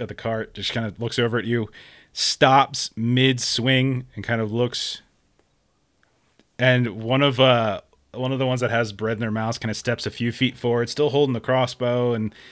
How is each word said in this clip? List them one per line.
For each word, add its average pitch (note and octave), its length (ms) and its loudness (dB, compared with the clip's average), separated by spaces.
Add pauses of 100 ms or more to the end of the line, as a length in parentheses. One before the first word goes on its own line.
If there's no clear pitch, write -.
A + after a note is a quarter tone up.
of A2+ 80 -8
the - 60 -12
cart A2+ 400 -6
just - 180 -6
kinda A2+ 260 -4
looks A2+ 200 -6
over A#2+ 180 -4
at G#2+ 80 -2
you, A#2 240 -2 (460)
stops - 800 2
mid-swing, B2+ 1200 0
and G2+ 100 -10
kind A#2 160 -2
of A2 100 -2
looks. A#2+ 520 -4 (1600)
And B2 440 2
one B2 180 2
of, C#3 180 2
uh, A#2 440 4 (300)
one B2+ 180 -4
of C3+ 80 -2
the C3 80 0
ones B2+ 140 0
that A#2+ 100 2
has A#2 220 0
bread A2 240 -4
in G#2 40 -6
their A2 120 -4
mouths A2 260 -2
kinda A2 160 -4
steps - 320 -4
a G#2 40 -6
few A#2 200 -2
feet B2 260 0
forward, A#2+ 320 0
still D3 220 0
holding C#3 220 2
the A#2 80 -4
crossbow, B2 720 0
and A2 180 -2 (200)